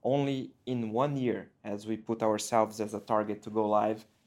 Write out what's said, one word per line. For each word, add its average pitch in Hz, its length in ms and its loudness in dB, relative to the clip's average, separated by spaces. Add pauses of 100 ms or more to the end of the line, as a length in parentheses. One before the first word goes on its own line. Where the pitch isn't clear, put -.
only 139 480 0 (160)
in 120 260 -2
one 139 240 0
year, 107 320 0 (160)
as 104 220 -8
we 110 100 -2
put 113 260 -4
ourselves 107 580 2
as 107 120 -4
a 104 80 -6
target 107 420 -2
to 110 80 -12
go 107 160 0
live. 107 380 2 (220)